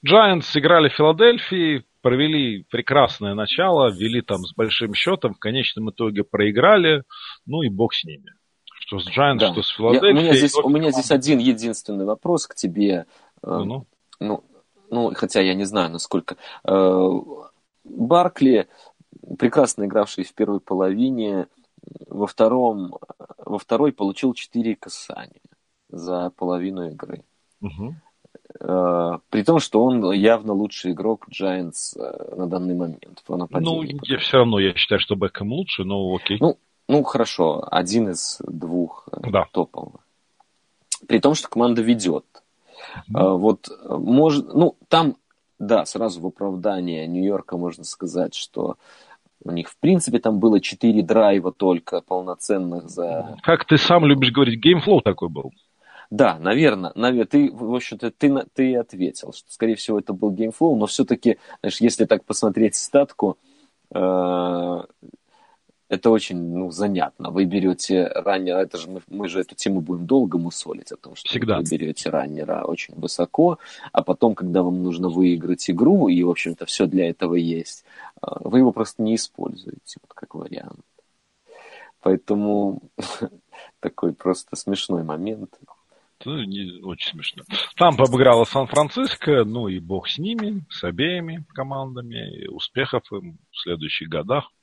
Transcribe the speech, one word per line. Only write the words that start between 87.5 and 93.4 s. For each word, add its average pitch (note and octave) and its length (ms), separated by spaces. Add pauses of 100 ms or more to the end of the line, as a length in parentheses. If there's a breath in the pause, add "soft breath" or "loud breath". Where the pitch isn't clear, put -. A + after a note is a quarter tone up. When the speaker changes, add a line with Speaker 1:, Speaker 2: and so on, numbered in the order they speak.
Speaker 1:
Тампа D#3+ 280
обыграла B2 400
Сан-Франциско, C#3+ 1000
ну A2 240
и F#2 100
бог F2 300
с - 100
ними, G#3 520
с - 120
обеими E3 640 (100)
командами, B2+ 920
и - 40
успехов - 540 (100)
им F#2 240 (140)